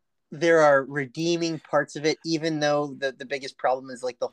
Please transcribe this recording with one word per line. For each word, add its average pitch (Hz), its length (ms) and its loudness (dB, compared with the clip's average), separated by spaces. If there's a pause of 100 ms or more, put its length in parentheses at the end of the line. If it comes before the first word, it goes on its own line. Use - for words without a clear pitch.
(320)
there 165 300 4
are 143 240 6
redeeming 160 720 -4
parts - 360 -2
of 147 100 -4
it, 156 200 0
even 160 340 -2
though 147 380 0
the, 131 140 -4
the 131 140 -14
biggest 131 340 -8
problem 131 320 -2
is, 120 100 -16
like, 123 180 -6
the, 123 140 -4